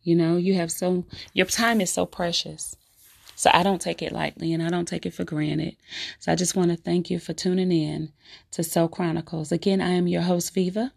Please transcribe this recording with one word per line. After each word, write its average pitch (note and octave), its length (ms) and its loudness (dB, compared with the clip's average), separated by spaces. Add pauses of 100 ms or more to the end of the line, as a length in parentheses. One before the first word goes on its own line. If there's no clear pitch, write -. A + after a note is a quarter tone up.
You E3+ 140 4
know, E3+ 220 4
you F#3 160 2
have E3+ 180 0
so, F3+ 340 -2 (280)
your F#3 120 4
time A3+ 360 2
is F3+ 100 0
so F3+ 140 0
precious. E3+ 680 -6 (600)
So - 180 4
I F3 100 6
don't F#3+ 180 2
take E3+ 200 -6
it - 100 -6
lightly, E3 420 -4
and E3 100 -2
I E3+ 60 -2
don't F3 180 -2
take F3 180 -6
it E3+ 80 -4
for F3 100 -6
granted. D3+ 520 -2 (440)
So - 120 -2
I E3 40 4
just E3+ 200 -2
want F3 160 4
to E3+ 60 0
thank F3 320 0
you F3 100 -2
for E3 140 -8
tuning F#3 380 0
in D#3 420 0 (380)
to E3+ 120 -4
Soul E3 240 2
Chronicles. D#3+ 640 -4
Again, F#3+ 300 2
I E3+ 80 0
am F3+ 180 2
your F3 160 0
host, F3 300 0
Viva. G3 440 -2